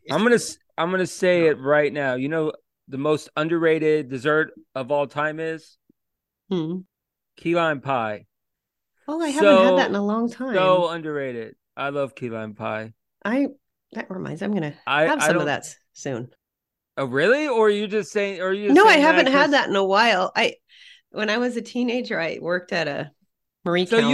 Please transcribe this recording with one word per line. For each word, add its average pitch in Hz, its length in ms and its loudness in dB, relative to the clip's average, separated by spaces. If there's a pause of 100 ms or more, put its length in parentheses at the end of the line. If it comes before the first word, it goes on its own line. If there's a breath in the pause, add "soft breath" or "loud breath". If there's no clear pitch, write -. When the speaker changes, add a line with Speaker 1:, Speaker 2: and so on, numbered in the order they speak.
(120)
Speaker 1:
I'm 156 120 2
gonna 240 120 6
s-, - 220 -4 (200)
I'm 165 140 -2
gonna 185 160 -2
say 180 400 2
it 143 120 0
right 143 340 2
now. 139 220 -2
You 131 140 -4
know, 156 240 -2 (340)
the 135 100 -12
most 147 380 -2
underrated 156 720 0
dessert 147 420 0 (240)
of 131 160 -6
all 143 160 0
time 151 320 -4
is? 160 380 -10 (720)
Speaker 2:
Hmm. 175 300 -4 (580)
Speaker 1:
Key 165 180 -2
lime 160 260 0
pie. 110 440 -4 (840)
Speaker 2:
Oh, 311 140 -6
I 311 80 -2
haven't 285 280 6
had 190 200 6
that - 80 4
Speaker 1:
So, - 40 -4
Speaker 2:
in 196 60 -2
a 202 100 -2
long 226 240 -2
time. 254 240 -8
Speaker 1:
so 185 360 2
underrated. 143 680 -8 (220)
I 139 120 -4
love 143 260 -4
key 123 140 -8
lime 110 260 -8
pie. 110 380 -8 (300)
Speaker 2:
I, 254 240 -2 (460)
that - 180 -10
reminds 165 300 -10
me, 196 40 -6
I'm 208 80 -2
gonna 156 200 -4 (120)
Speaker 1:
I, 147 200 2
Speaker 2:
have 277 180 0
Speaker 1:
I 151 40 4
Speaker 2:
some 170 120 2
of 147 60 -2
Speaker 1:
don't - 20 -4
Speaker 2:
that 139 140 -2
s-, - 140 -18 (180)
soon. 131 360 -10 (680)
Speaker 1:
Oh, 139 80 -2
really? 190 420 2
Or 226 200 2
are - 20 4
you 208 180 -2
just 196 240 -4
saying, 196 300 -4
or 185 80 -4
are 190 40 0
you 208 160 -4
just 277 60 6
Speaker 2:
No, 392 120 8
I 370 60 8
Speaker 1:
saying 302 100 6
that 302 120 6
Speaker 2:
haven't 262 160 4
had 277 160 4
Speaker 1:
'cause 285 60 0
Speaker 2:
that 262 160 2
in 202 60 0
a 196 100 2
while. 196 500 2
I, - 200 0 (560 soft breath)
when 214 180 -4
I 214 100 0
was 240 180 -2
a 233 40 -6
teenager, 233 580 -4
I 160 220 -4
worked 180 300 -6
at 165 160 -2
a 143 240 -8 (540)
Marie 180 200 2
Speaker 1:
So 226 120 2
you 226 40 4 (120)